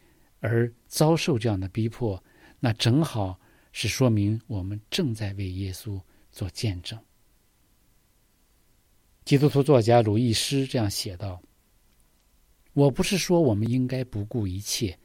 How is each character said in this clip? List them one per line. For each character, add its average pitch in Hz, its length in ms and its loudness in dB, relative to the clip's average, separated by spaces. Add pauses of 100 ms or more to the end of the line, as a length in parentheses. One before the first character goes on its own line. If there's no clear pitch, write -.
(400)
而 117 320 0 (140)
遭 160 300 2
受 147 220 0
这 113 100 -2
样 101 100 0
的 92 100 -6
逼 113 200 -4
迫， 107 340 -6 (380)
那 120 140 2
正 127 280 2
好 101 360 -4 (340)
是 - 160 -4
说 127 200 2
明 107 380 2
我 98 160 -6
们 101 180 -8 (100)
正 147 220 -2
在 107 220 -6
为 98 160 -6
耶 95 220 -6
稣 95 280 -10 (300)
做 - 200 -8
见 92 320 -4
证。 - 160 -14 (2250)
基 143 120 4
督 143 120 6
徒 139 140 2
作 135 200 6
家 117 200 6
鲁 107 140 2
易 120 160 2
斯 135 340 -2
这 131 120 -4
样 110 100 0
写 98 280 -8
道 90 260 -10 (1300)
：“我 139 160 6
不 147 120 0
是 185 160 0
说 170 220 2
我 131 140 4
们 107 140 0
应 127 200 0
该 131 160 -4
不 101 220 -6
顾 110 200 -4
一 92 140 -6
切， - 440 -4